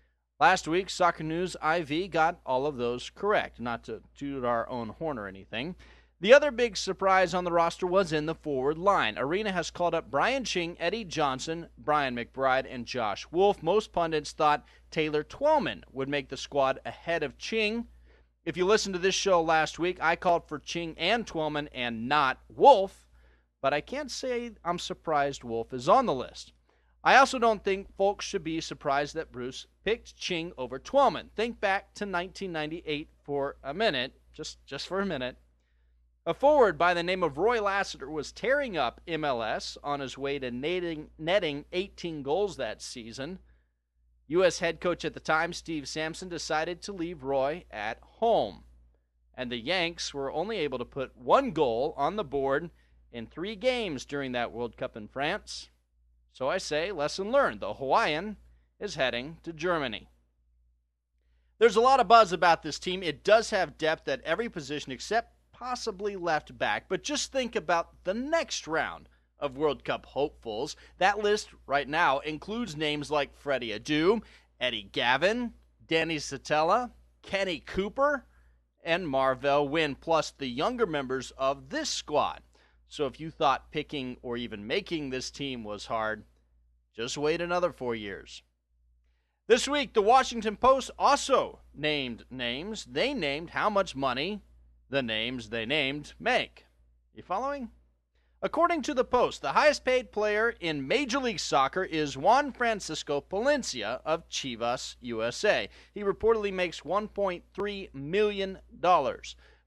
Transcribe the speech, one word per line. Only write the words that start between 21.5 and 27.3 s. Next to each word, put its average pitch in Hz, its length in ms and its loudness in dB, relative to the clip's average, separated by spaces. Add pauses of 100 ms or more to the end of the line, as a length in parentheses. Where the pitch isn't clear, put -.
and 120 340 -4
not 139 400 2
Wolf, 190 640 6 (520)
but 135 120 2
I 147 80 0
can't 262 280 -10
say 240 420 -6 (120)
I'm 175 160 -4
surprised 143 640 -2
Wolf 113 300 -4
is 127 160 -2
on 247 160 8
the 180 80 0
list. - 400 -8 (480)
I 175 140 8
also 262 240 8